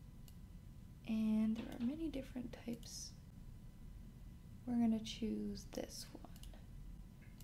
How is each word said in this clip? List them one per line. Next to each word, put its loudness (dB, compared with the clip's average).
And 8
there 0
are 0
many 4
different -2
types. -4
We're 6
gonna 10
choose 0
this -2
one. -8